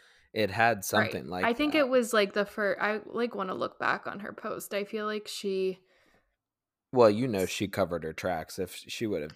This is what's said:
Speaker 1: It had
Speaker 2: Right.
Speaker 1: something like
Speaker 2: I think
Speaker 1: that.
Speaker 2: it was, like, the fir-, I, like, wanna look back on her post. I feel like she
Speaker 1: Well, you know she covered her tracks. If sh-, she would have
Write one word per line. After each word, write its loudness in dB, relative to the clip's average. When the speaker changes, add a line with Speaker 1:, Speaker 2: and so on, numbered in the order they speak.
Speaker 1:
It 2
had 4
Speaker 2:
Right. -10
Speaker 1:
something 0
like -2
Speaker 2:
I 2
think 0
Speaker 1:
that. 4
Speaker 2:
it 4
was, 2
like, 4
the 0
fir-, -2
I, 0
like, -4
wanna -4
look -6
back -2
on -8
her -10
post. -10
I -2
feel -6
like -6
she -2
Speaker 1:
Well, 10
you 2
know 0
she -2
covered 0
her -6
tracks. -4
If -6
sh-, -14
she -4
would -2
have -8